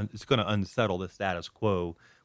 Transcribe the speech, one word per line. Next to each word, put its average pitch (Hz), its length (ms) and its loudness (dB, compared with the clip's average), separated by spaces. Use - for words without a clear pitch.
it's - 140 -14
gonna 117 200 4
unsettle 101 520 2
the 92 100 -6
status 90 400 -4
quo, 90 480 0